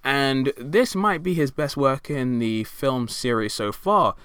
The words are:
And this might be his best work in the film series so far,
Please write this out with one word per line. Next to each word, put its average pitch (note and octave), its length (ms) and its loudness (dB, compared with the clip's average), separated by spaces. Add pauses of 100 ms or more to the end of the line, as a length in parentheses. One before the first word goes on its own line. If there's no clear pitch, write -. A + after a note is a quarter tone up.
And C3+ 540 2
this F3+ 380 0
might F#3+ 260 0
be F3+ 140 -2
his C#3+ 160 2
best D3 260 -4
work C3+ 320 0
in B2+ 300 -2
the A2 240 0
film B2+ 440 -2
series A2 460 -2
so G#2 180 -4
far, F#3 540 2